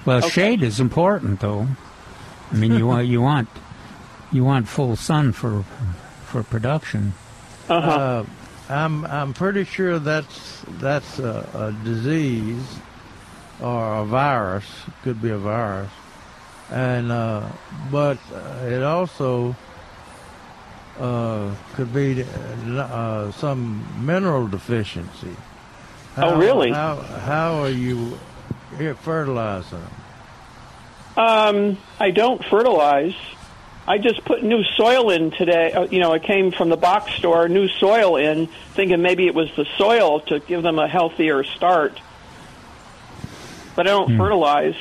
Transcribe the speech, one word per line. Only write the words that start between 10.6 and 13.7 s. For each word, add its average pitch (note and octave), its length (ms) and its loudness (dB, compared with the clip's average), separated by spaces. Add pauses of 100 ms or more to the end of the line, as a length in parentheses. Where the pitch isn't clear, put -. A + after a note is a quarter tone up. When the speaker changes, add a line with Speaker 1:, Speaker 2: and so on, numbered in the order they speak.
Speaker 3:
that's C#3 400 -4
a, A2+ 340 -6
a G#2+ 320 -6
disease A#2 760 -2 (1000)
or A#2 360 -2